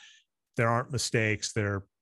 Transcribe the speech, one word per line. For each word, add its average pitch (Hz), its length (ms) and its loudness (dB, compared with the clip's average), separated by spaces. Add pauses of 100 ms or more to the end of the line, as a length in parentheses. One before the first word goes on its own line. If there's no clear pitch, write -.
(560)
there 117 120 2
aren't 123 240 0
mistakes, 110 600 0
there 101 320 -2 (180)